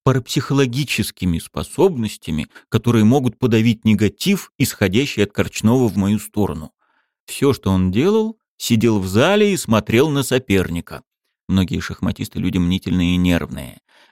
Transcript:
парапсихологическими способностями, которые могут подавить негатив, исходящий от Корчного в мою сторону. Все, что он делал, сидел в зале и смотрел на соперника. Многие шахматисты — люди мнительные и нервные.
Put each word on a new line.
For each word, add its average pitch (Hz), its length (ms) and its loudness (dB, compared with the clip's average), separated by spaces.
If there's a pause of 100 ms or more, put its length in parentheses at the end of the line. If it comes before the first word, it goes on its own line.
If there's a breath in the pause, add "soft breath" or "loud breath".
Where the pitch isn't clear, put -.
парапсихологическими 127 1400 -2
способностями, 110 1120 -4 (180 loud breath)
которые 113 380 2
могут 127 340 2
подавить 113 460 2
негатив, 110 720 0
исходящий - 640 0
от - 80 -2
Корчного 113 560 0
в 92 80 -4
мою 101 240 0
сторону. 80 540 -6 (520)
Все, 135 280 0
что - 160 -4
он 92 220 2
делал, 214 460 0 (200)
сидел 113 420 2
в 92 80 -4
зале 190 460 2
и - 20 0
смотрел 113 540 0
на 139 140 -2
соперника. 85 800 -2 (440)
Многие 90 320 0
шахматисты — - 600 -8
люди 92 180 -2
мнительные 90 580 0
и - 20 0
нервные. 78 640 -2 (320 soft breath)